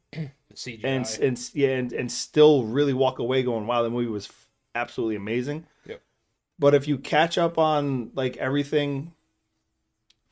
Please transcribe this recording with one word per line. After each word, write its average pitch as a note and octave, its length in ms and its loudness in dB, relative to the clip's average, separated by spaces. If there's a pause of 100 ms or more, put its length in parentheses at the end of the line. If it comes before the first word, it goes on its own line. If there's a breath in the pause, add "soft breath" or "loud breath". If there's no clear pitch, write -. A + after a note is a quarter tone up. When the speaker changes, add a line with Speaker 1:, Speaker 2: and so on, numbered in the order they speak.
Speaker 1:
<clears throat> - 0 - (120)
The D3+ 180 -10 (260)
C A#2+ 200 -12
G A2 80 -10
I. - 60 -2
Speaker 2:
and C3 140 -2
s-, - 140 -6
and C3 180 0
s-, - 180 -12
yeah, C#3 160 2
and, B2+ 220 -2
and B2 200 -4
still D3+ 520 4
really C3+ 280 0
walk C3 260 0
away B2+ 240 0
going, A#2 240 -2
"Wow, A#2+ 160 2
that A#2 80 0
movie A#2+ 160 0
was G#2 220 -6
f-, - 200 -20 (280)
absolutely A#2+ 400 -4
amazing." B2 500 -4 (200)
Speaker 1:
Yep. - 140 -14 (600)
Speaker 2:
But C#3+ 140 6
if C#3 120 2
you D3 120 0
catch D#3+ 400 0
up E3+ 200 0
on, C#3+ 560 0
like, C3 220 -4
everything, C#3+ 760 -2 (1200)